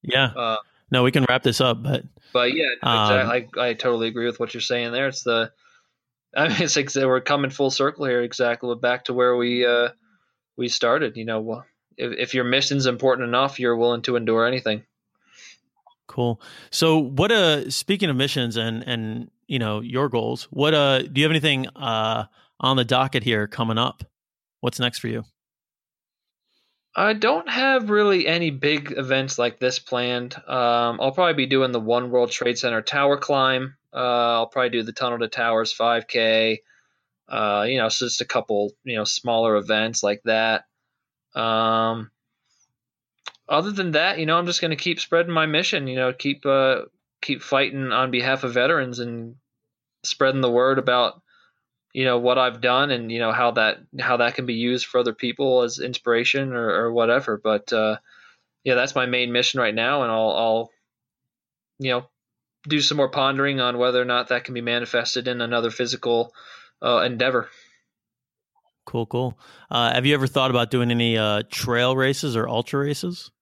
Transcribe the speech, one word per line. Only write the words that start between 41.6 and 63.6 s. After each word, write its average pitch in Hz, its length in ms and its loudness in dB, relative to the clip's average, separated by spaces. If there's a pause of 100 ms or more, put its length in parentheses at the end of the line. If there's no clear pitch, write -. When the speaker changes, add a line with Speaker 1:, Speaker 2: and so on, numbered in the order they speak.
Speaker 2:
other 165 220 0
than 190 220 -4
that, 165 260 0
you 156 80 -4
know, 165 100 2
I'm 175 100 0
just 175 140 -4
gonna 160 160 -2
keep 170 220 -4
spreading 170 340 0
my 160 140 2
mission, 156 400 -2
you 127 100 -4
know, 127 160 0
keep, 139 320 -6
uh, 135 380 2 (400)
keep - 200 -6
fighting 135 500 0
on 127 180 0
behalf 131 340 0
of 120 100 -4
veterans 127 440 2
and 117 380 -10 (680)
spreading 135 360 0
the 127 100 2
word 127 280 4
about, 123 420 0 (720)
you 131 100 -2
know, 123 140 2
what 123 200 2
I've 120 220 0
done 127 300 2
and, 117 200 -4
you 117 80 -4
know, 113 140 0
how 120 200 2
that, 110 260 2 (200)
how 120 200 0
that 120 160 2
can 127 120 -6
be 120 80 -4
used 120 320 -2
for - 140 0
other 117 140 0
people 127 480 0
as 117 160 -4
inspiration 123 760 -2
or, 117 180 -2
or 113 220 0
whatever. 117 500 2
But, 107 300 0
uh, 110 240 0 (680)
yeah, 131 100 2
that's 127 200 0
my 127 120 0
main 123 260 0
mission 123 280 0
right 110 140 0
now. 131 280 0
And 117 100 0
I'll, 110 180 2
I'll, 113 400 0 (1080)
you 135 120 -4
know, 123 160 -2 (600)
do 147 120 0
some 151 180 0
more 135 120 4
pondering 135 500 0